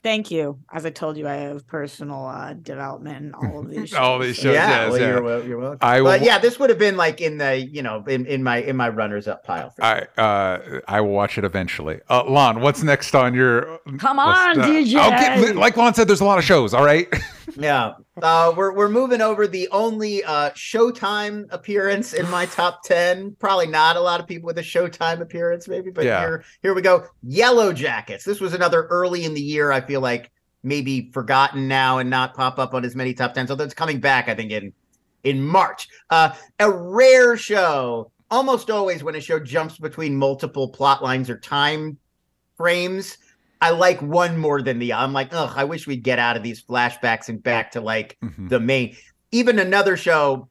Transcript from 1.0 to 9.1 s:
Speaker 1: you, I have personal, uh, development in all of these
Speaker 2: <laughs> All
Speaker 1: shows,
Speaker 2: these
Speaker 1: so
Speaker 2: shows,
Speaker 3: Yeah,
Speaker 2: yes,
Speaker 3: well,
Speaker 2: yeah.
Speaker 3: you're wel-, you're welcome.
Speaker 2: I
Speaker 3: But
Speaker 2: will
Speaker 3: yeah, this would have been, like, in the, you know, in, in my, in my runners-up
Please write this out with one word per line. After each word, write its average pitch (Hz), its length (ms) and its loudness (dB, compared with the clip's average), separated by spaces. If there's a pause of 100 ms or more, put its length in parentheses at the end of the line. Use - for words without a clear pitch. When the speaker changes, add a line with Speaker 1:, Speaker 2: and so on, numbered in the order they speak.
Speaker 1:
you, 151 100 -10
I 143 60 -6
have 143 340 -10
personal, 143 600 -10
uh, 139 260 -12
development 143 720 -14
in 143 80 -14
all 101 260 -8
of - 100 -12
these - 240 -10
Speaker 2:
<laughs> - 20 -4
All 127 240 2
Speaker 1:
shows, 127 80 -2
Speaker 2:
these 123 100 -4
Speaker 1:
so 123 60 -10
Speaker 2:
shows, 135 100 2
Speaker 3:
Yeah, 151 300 2
Speaker 2:
yes, 113 80 0
Speaker 3:
well, 123 100 2
Speaker 2:
yeah. 117 60 2
Speaker 3:
you're 107 160 0
wel-, 117 200 -4
you're 120 140 -8
welcome. 131 240 -8
Speaker 2:
I 123 200 6
Speaker 3:
But 135 200 6
Speaker 2:
will 147 60 4
Speaker 3:
yeah, 220 100 4
this 240 220 2
would 269 100 4
have 185 100 4
been, 202 160 2
like, 160 240 0
in 156 200 -4
the, 135 180 0
you 139 240 -8
know, 110 260 -8
in, 127 200 -2
in 135 160 -4
my, 120 140 0
in 131 200 -4
my 120 120 0
runners-up 104 540 -6